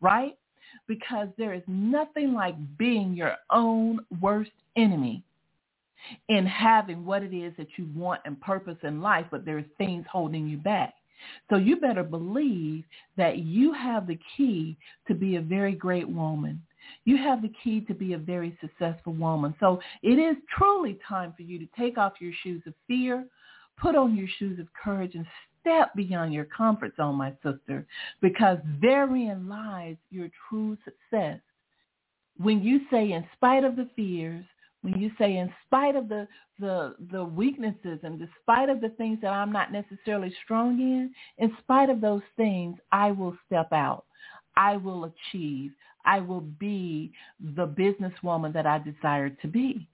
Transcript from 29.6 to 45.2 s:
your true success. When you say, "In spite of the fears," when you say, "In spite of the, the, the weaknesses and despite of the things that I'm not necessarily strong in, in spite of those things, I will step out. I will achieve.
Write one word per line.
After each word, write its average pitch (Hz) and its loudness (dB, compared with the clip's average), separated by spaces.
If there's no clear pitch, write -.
your 180 -10
true 214 -4
success. 156 -4
When 208 2
you 269 4
say, 214 2
"In 170 -4
spite 262 6
of 254 2
the 247 -4
fears," 175 -4
when 190 -2
you 214 -2
say, 202 2
"In 180 -2
spite 277 4
of 233 -4
the, 208 -6
the, 180 -4
the 185 -6
weaknesses 202 -4
and 160 -10
despite 233 0
of 247 0
the 220 -2
things 220 -4
that 196 -2
I'm 202 -2
not 196 -2
necessarily 202 -6
strong 240 0
in, 262 0
in 226 0
spite 269 4
of 233 2
those 208 2
things, 180 0
I 202 4
will 185 -4
step 165 0
out. 143 0
I 202 6
will 185 -6
achieve. 147 -8